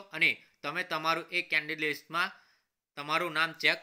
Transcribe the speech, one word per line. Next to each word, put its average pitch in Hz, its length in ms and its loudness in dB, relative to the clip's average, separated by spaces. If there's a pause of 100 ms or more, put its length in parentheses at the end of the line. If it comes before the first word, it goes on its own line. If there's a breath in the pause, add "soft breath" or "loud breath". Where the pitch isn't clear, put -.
(140)
અને 160 180 4 (300 soft breath)
તમે 156 220 -4
તમારું 165 480 0
એ 180 100 -2
કેન્ડિડેટ 156 440 -2
લિસ્ટમાં 160 480 -2 (640 soft breath)
તમારું 156 360 0
નામ 160 200 2
ચેક 160 300 2